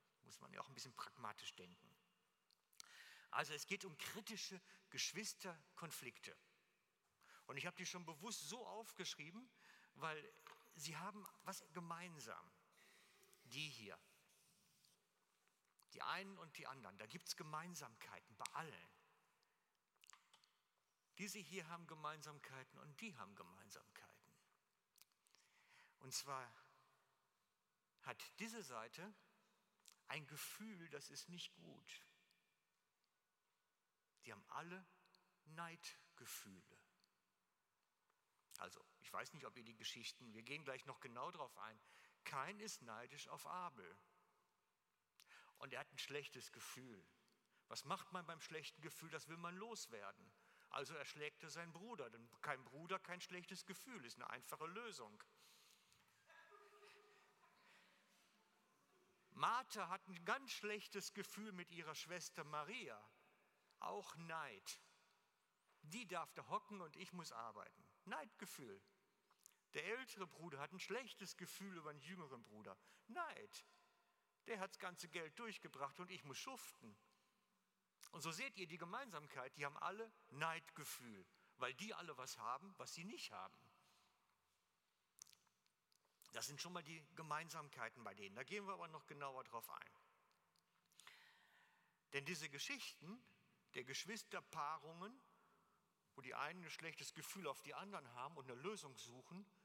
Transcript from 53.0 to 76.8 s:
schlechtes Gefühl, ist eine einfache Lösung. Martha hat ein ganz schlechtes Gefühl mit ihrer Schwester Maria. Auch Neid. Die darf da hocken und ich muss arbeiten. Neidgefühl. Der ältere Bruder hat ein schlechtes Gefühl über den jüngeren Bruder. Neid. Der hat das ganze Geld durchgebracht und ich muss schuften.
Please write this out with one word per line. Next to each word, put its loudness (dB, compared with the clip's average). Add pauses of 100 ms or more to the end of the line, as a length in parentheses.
schlechtes -2
Gefühl, -4
ist -4
eine 0
einfache 0
Lösung. -2 (4000)
Martha 8
hat 0
ein -4
ganz 6
schlechtes 2
Gefühl 0
mit -2
ihrer -2
Schwester 0
Maria. 0 (760)
Auch 2
Neid. 8 (1000)
Die 0
darf 4
da -2
hocken 4
und -4
ich -4
muss 0
arbeiten. -2 (200)
Neidgefühl. -2 (920)
Der 6
ältere 2
Bruder -4
hat 0
ein -2
schlechtes 2
Gefühl -2
über -2
den -6
jüngeren -4
Bruder. -6 (300)
Neid. 0 (800)
Der 6
hat 4
das -8
ganze 0
Geld 0
durchgebracht 0
und -2
ich -4
muss -2
schuften. -4 (1160)